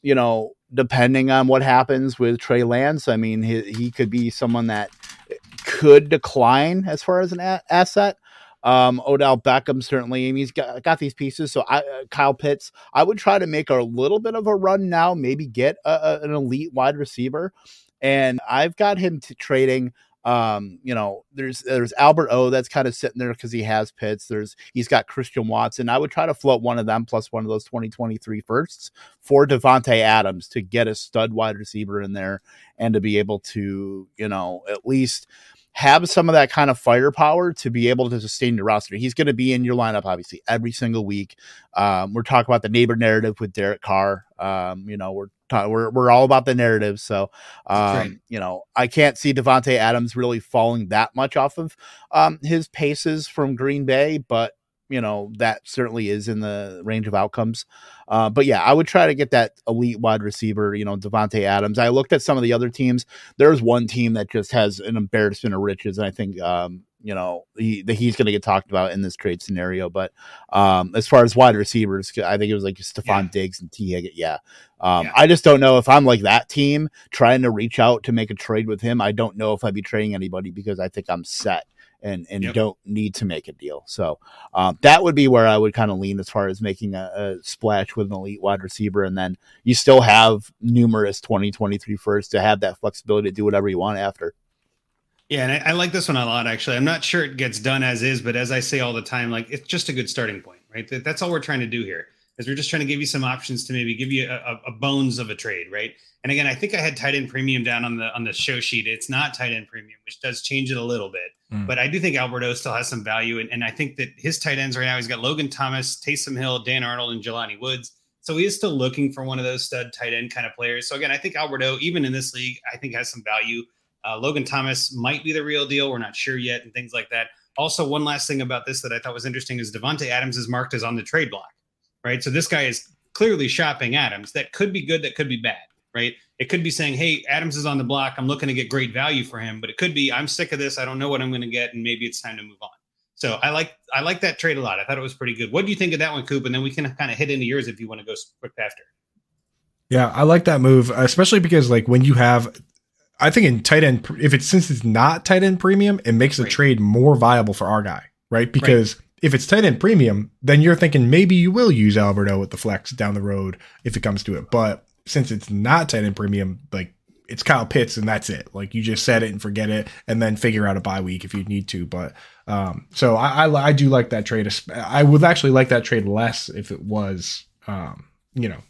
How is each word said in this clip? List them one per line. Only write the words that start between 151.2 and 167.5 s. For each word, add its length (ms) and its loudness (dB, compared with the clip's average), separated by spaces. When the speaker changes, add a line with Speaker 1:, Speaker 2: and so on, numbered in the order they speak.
Speaker 3:
because, 280 4
like, 200 2
when 160 6
you 80 8
have, 420 4
I 120 4
think 160 6
in 140 2
tight 220 6
end, 220 4
pr-, 120 -12
if 160 4
it's, 120 2
since 260 4
it's 140 -4
not 400 4
tight 180 4
end 160 4
premium, 460 4
it 80 2
makes 240 4
the 60 2
Speaker 2:
Right. 100 -4
Speaker 3:
trade 260 4
more 360 6
viable 380 4
for 140 -4
our 140 2
guy, 220 -6
right? 100 0
Speaker 2:
Right. 140 0
Speaker 3:
Because 420 4
if 120 2
it's 120 0
tight 200 4
end 160 2
premium, 500 4
then 200 6
you're 160 6
thinking 320 4
maybe 260 6
you 160 4
will 180 4
use 280 6
Alberto 420 2
with 120 -6
the 60 -12
flex 340 -6
down 240 -4
the 60 -4
road 360 -4
if 140 -4
it 60 -8
comes 200 -4
to 120 -6
it. 140 -10
But 360 -2
since 260 -2
it's 180 -8
not 400 0
tight 160 0
end 100 -2
premium, 440 -2
like, 220 -8
it's 160 -10
Kyle 220 2